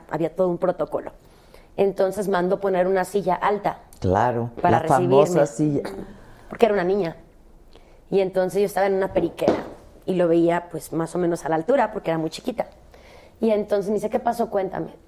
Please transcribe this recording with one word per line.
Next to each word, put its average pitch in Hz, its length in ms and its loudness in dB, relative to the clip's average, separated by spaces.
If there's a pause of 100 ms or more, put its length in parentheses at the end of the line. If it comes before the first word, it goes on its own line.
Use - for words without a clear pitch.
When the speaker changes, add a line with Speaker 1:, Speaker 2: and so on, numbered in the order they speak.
(100)
Speaker 1:
había 156 240 -2
todo 185 140 2
un 170 100 -2
protocolo. 175 540 -4 (640)
Entonces 190 520 0
mandó 185 320 0
poner 185 260 2
una 185 180 2
silla 180 300 -2
alta. 202 460 -2 (200)
Speaker 2:
Claro, 117 500 2 (120)
Speaker 1:
Para 170 200 4
Speaker 2:
la 160 60 -4
famosa 143 520 4
Speaker 1:
recibirme. 151 420 0
Speaker 2:
silla. - 220 -10 (440)
Speaker 1:
Porque - 180 2
era 214 80 2
una 180 100 0
niña. 180 320 0 (920)
Y 190 100 2
entonces 190 400 0
yo 202 60 2
estaba 190 200 0
en 196 80 2
una 196 180 -2
periquera - 400 0 (540)
y 190 80 -2
lo 175 140 2
veía, 170 420 2
pues, - 220 -12
más 160 220 -4
o 175 40 -2
menos 170 260 -2
a - 40 -4
la 160 80 0
altura 220 360 2
porque 190 180 -6
era 165 80 0
muy 160 120 -4
chiquita. - 380 -6 (720)
Y 226 100 2
entonces 202 380 0
me 220 80 0
dice, 202 120 -2
"¿Qué 233 120 -2
pasó? 233 280 -2
Cuéntame". 170 460 -4 (140)